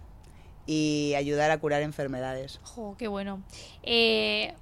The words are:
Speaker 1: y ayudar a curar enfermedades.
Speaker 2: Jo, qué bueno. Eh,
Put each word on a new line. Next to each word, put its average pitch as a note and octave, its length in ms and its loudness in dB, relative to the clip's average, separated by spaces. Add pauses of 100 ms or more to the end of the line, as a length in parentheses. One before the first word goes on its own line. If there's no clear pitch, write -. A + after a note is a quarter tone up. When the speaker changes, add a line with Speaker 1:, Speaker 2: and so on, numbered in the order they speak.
(680)
Speaker 1:
y D3+ 500 2
ayudar D3 340 2
a D#3+ 80 4
curar D3 240 0
enfermedades. C3+ 800 -6
Speaker 2:
Jo, G#3 340 -12
qué A3+ 120 -6
bueno. G3 340 -6 (400)
Eh, G#3+ 800 4